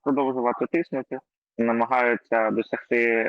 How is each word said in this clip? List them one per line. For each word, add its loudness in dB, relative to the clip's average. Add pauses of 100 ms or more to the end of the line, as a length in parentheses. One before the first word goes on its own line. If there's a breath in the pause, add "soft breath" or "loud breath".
продовжувати 0
тиснути, -4 (400)
намагаються 0
досягти, -2 (240)